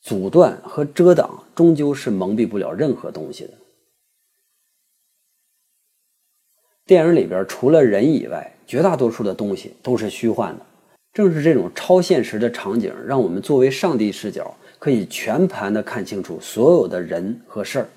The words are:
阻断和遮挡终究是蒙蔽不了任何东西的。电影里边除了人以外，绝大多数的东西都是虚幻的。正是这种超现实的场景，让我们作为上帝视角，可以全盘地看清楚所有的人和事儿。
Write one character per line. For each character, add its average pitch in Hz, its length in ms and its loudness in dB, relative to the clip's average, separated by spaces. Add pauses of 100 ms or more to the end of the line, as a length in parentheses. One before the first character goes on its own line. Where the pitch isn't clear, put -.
阻 98 280 -6
断 151 340 4
和 - 220 -6
遮 175 280 4
挡 - 300 0 (100)
终 170 220 6
究 143 180 -2
是 135 160 -6
蒙 95 260 -2
蔽 110 120 0
不 101 100 -6
了 92 140 -4
任 120 240 -2
何 - 160 -12
东 76 200 -12
西 - 120 -16
的。 - 80 -18 (3250)
电 175 200 6
影 170 80 4
里 123 120 2
边 90 200 -4
除 - 240 -2
了 156 140 6
人 113 300 2
以 104 140 -2
外， - 260 -12 (120)
绝 127 160 -4
大 180 140 2
多 127 160 0
数 117 100 -10
的 101 120 -4
东 101 220 -6
西 - 180 -18 (100)
都 127 140 0
是 107 120 -6
虚 113 200 -2
幻 98 280 -4
的。 - 80 -20 (460)
正 196 220 2
是 151 100 -4
这 160 100 4
种 92 220 0
超 180 260 4
现 170 220 0
实 104 160 -6
的 117 100 0
场 - 300 -4
景， 202 140 -4 (120)
让 135 160 0
我 104 60 0
们 90 140 -4
作 143 160 0
为 131 120 6
上 139 280 -2
帝 104 160 0
视 101 180 -10
角， - 240 -12 (240)
可 - 100 -4
以 113 180 2
全 139 380 -2
盘 104 280 -4
地 107 100 -2
看 98 220 -8
清 98 180 -8
楚 82 160 -12
所 139 360 4
有 117 120 2
的 90 140 -6
人 87 440 -6
和 - 180 -10
事 135 160 -6
儿。 110 180 -6